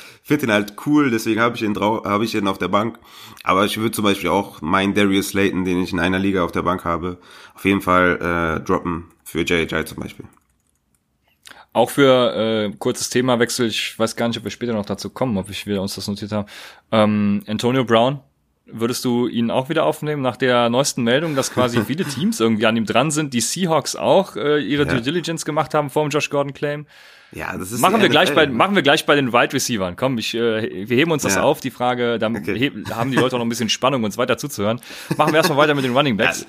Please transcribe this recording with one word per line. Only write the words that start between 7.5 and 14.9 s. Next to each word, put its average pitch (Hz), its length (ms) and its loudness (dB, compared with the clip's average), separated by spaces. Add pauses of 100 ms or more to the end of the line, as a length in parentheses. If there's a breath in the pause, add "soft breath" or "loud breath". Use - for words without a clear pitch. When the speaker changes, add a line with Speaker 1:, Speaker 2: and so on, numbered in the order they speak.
Speaker 1:
auf - 100 -6
jeden 98 160 2
Fall, 87 800 2
äh, - 20 -10
droppen 85 420 -4 (180)
für - 180 -4
J 82 300 0
J 78 160 -4
zum - 100 -16
Beispiel. - 280 -14 (1500 loud breath)
Speaker 2:
Auch 113 160 2
für, 127 460 4
äh, 107 420 0
kurzes - 320 -4
Themawechsel, 123 580 2
ich - 300 -6
weiß 113 200 -2
gar 117 100 -2
nicht, 113 100 -4
ob - 60 -12
wir 101 80 -8
später 120 220 -6
noch 104 120 -4
dazu 101 240 -8